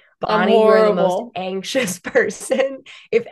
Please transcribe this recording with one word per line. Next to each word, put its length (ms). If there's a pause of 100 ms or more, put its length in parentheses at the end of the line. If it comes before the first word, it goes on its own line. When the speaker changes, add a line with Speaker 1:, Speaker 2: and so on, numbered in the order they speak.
(280)
Speaker 1:
I'm 0
Speaker 2:
Bonnie, 360
you 80
are 100
the 100
most 240
Speaker 1:
horrible. 180
Speaker 2:
anxious 640
<laughs> 20
person. 840 (280)
If 220